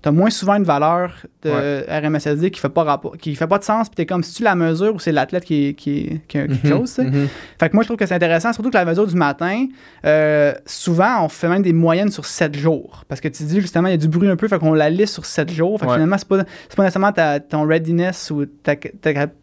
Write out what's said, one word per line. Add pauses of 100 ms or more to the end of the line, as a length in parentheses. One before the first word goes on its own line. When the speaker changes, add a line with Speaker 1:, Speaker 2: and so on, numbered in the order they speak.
Speaker 1:
T'as
moins
souvent
une
valeur (280)
de
Speaker 2:
Ouais. (160)
Speaker 1:
R
M
S
S
D
qui
fait
pas
rapport,
qui
fait
pas
de
sens,
puis
t'es
comme,
c'est-tu
la
mesure
ou
c'est
l'athlète
qui,
qui,
qui
a
quelque
Speaker 2:
Mhm.
Speaker 1:
chose,
tu
sais?
Speaker 2:
Mhm. (320)
Speaker 1:
Fait
que
moi,
je
trouve
que
c'est
intéressant,
surtout
que
la
mesure
du
matin, (400)
euh, (140)
souvent,
on
fait
même
des
moyennes
sur
sept
jours.
Parce
que
tu
dis,
justement,
il
y
a
du
bruit
un
peu,
fait
qu'on
la
lisse
sur
sept
jours.
Fait
que
Speaker 2:
Ouais.
Speaker 1:
finalement,
c'est
pas, (300)
c'est
pas
nécessairement
ta,
ton
readiness
ou
ta,
ta (300)